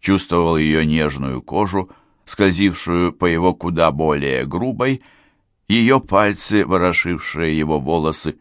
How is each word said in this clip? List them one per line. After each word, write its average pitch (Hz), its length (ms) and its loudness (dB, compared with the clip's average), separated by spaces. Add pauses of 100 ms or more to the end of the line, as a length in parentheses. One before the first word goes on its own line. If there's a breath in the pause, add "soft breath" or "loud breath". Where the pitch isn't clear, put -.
Чувствовал 87 560 0
её 78 280 2
нежную 69 580 -2
кожу, 95 480 -4 (340 soft breath)
скользившую 87 880 0
по - 140 -4
его 85 280 2
куда 82 360 0
более 69 540 -2
грубой, 127 580 -4 (680 soft breath)
её 117 320 4
пальцы, 104 640 0
ворошившие 82 920 -2
его 78 220 0
волосы 78 640 -2